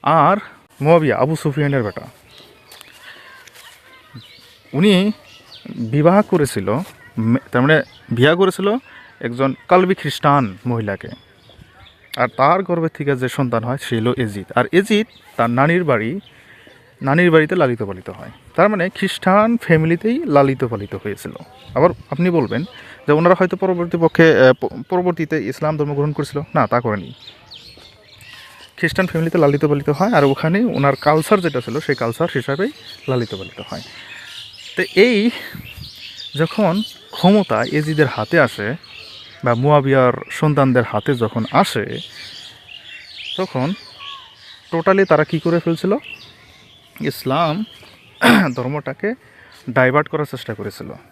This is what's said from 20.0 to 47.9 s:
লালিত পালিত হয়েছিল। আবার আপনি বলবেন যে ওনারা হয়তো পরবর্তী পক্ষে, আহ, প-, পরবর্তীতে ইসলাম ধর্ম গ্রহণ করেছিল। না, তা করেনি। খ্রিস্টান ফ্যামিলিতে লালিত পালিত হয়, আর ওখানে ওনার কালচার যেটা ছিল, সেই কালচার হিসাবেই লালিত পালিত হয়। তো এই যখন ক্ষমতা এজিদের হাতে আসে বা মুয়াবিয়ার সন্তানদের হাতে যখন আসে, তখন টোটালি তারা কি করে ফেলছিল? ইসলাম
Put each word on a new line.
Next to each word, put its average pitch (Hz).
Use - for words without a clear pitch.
লালিত 139
পালিত 104
হয়েছিল। -
আবার 151
আপনি 170
বলবেন 147
যে 147
ওনারা 170
হয়তো 185
পরবর্তী 175
পক্ষে, 160
আহ, 131
প-, -
পরবর্তীতে 165
ইসলাম 151
ধর্ম 147
গ্রহণ 143
করেছিল। 143
না, 139
তা 120
করেনি। 107
খ্রিস্টান 180
ফ্যামিলিতে 165
লালিত 143
পালিত 147
হয়, 185
আর 151
ওখানে 160
ওনার 139
কালচার 156
যেটা 151
ছিল, 120
সেই 147
কালচার 123
হিসাবেই 143
লালিত 123
পালিত 95
হয়। -
তো 185
এই 220
যখন 170
ক্ষমতা 180
এজিদের 151
হাতে 123
আসে 127
বা 120
মুয়াবিয়ার 135
সন্তানদের 135
হাতে 113
যখন 117
আসে, -
তখন 165
টোটালি 190
তারা 151
কি 160
করে 170
ফেলছিল? 185
ইসলাম 156